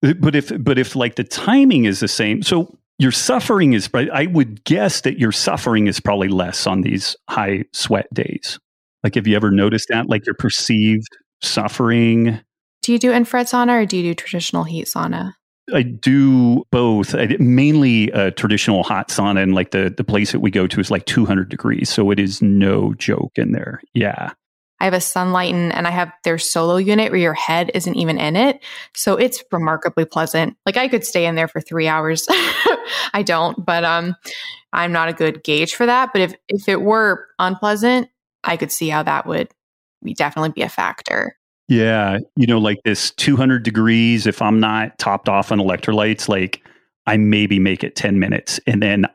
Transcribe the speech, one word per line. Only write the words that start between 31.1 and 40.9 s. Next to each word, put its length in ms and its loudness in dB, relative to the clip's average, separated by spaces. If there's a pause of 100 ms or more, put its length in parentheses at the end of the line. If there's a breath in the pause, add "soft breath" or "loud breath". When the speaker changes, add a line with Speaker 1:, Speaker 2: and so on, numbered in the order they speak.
Speaker 2:
in 100 0
there 140 0
for 100 -8
three 280 -4
hours. 400 -2
<laughs> 40 0 (840 loud breath)
I 120 0
don't, 400 -2
but, 180 0
um, 320 -2 (560 loud breath)
I'm 220 -2
not 160 0
a 40 -6
good 300 -2
gauge 320 -2
for 100 0
that. 280 2
But 80 2
if, 120 -2 (140)
if 220 -4
it 120 0
were 460 0 (120)
unpleasant, 680 0 (380)
I 100 -2
could 160 -6
see 160 -4
how 160 -2
that 220 -2
would 240 -4 (520)
be, 120 -10
definitely 380 -2
be 100 -6
a 80 -4
factor. 640 -6 (320)